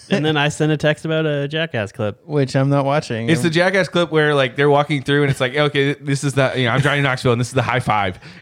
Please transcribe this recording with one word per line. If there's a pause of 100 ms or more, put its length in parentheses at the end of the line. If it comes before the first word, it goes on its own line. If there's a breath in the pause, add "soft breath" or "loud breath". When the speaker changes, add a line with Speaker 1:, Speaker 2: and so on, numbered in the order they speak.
Speaker 1:
And
then
I
sent
a
text
about
a
Jackass
clip.
Speaker 2:
Which
I'm
not
watching.
Speaker 3:
It's
the
Jackass
clip
where,
like,
they're
walking
through
and
it's
like,
"Okay,
this
is
the,
you
know,
I'm
Johnny
Knoxville
and
this
is
the
high
five." (220 loud breath)